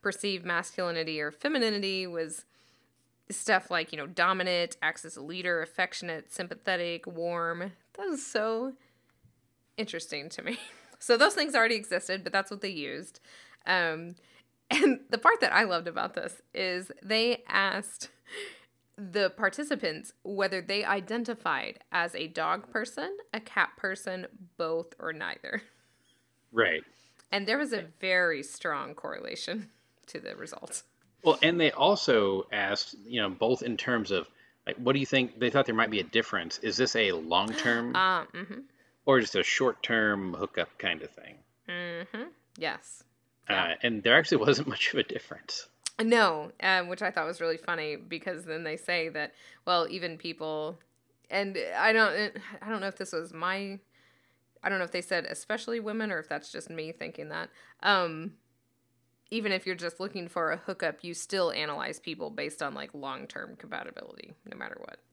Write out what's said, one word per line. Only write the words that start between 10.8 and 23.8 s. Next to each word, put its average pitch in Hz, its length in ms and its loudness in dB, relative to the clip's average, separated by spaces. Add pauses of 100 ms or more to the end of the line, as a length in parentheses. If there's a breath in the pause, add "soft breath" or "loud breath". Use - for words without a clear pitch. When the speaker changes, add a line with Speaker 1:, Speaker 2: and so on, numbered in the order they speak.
Speaker 1:
So 233 200 4
those 403 160 6
things 302 200 0
already 233 200 6
existed, 190 500 -2
but 180 80 -6
that's 196 180 0
what 202 120 -8
they 196 80 -4
used. 147 500 -8 (460 loud breath)
Um, 170 480 0 (280 soft breath)
<laughs> - 280 -16
and 277 300 6 (100)
the 233 80 0
part 370 240 6
that - 100 4
I 220 120 6
loved 175 240 0
about - 260 -4
this - 260 -6 (140)
is 185 360 -2 (120)
they 220 440 2
asked - 640 -2 (880 loud breath)
the 196 320 0
participants 190 960 -2
whether 190 400 0
they 196 240 -2
identified 208 960 -2 (120)
as 175 220 0
a 160 140 -6
dog 170 440 -2
person, 294 420 -6 (200)
a 220 60 -4
cat 208 360 0
person, 185 500 -6 (300)